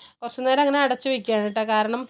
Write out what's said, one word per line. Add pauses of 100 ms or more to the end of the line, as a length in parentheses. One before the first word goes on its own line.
(160)
കുറച്ച്
നേരം
അങ്ങനെ
അടച്ച്
വെക്കുകയാണ്
ട്ടോ.
കാരണം,